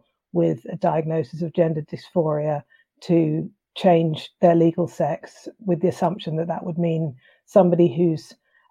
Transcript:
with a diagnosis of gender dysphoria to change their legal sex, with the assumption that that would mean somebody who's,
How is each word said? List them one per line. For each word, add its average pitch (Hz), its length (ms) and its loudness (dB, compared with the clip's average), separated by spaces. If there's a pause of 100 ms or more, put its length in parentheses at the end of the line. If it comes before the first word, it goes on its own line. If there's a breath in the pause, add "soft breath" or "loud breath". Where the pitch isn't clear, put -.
(320)
with 170 400 0
a 175 40 -8
diagnosis 160 640 -2
of 160 100 -6
gender 165 300 0
dysphoria 151 840 -4 (360 soft breath)
to 160 480 0 (280)
change 165 540 2 (100)
their 170 160 6
legal 165 320 2
sex, - 580 -8 (180)
with 175 160 -2
the 180 80 0
assumption 170 480 -4
that 165 120 -4
that 165 160 -8
would 170 140 -6
mean 160 360 -2 (300 soft breath)
somebody 175 500 4
who's, 165 400 -2 (360)